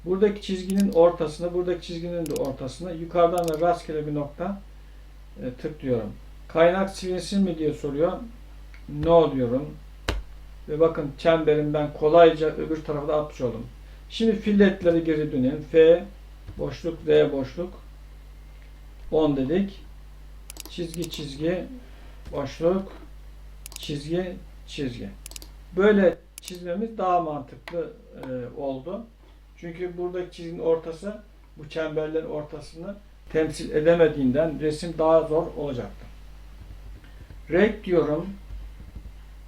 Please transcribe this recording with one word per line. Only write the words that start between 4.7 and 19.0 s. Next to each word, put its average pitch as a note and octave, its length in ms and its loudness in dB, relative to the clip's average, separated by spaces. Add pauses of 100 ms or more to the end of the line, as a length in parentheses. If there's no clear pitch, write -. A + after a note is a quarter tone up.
e, B2+ 120 -6
tıklıyorum. B2 600 -4 (340)
Kaynak F3+ 420 4
silinsin F#3 540 -2
mi E3+ 140 0
diye D3+ 160 0
soruyor. D3+ 460 -2 (680)
No D3+ 460 6
diyorum. C3 420 -2 (920)
Ve D3+ 100 -4
bakın D#3+ 380 2
çemberim D3+ 560 4
ben D3 200 0
kolayca D#3 540 8
öbür D#3 360 -4
tarafa D3 240 -4
da D3+ 140 0
atmış D3 200 -8
oldum. A#2 260 -4 (420)
Şimdi A3+ 260 2
filletlere G3 640 4
geri D3+ 320 0
dönelim. C#3+ 400 0
F E3+ 320 8 (540)
boşluk, - 500 -8
D D3+ 240 6
boşluk. C#3 420 -6 (1400)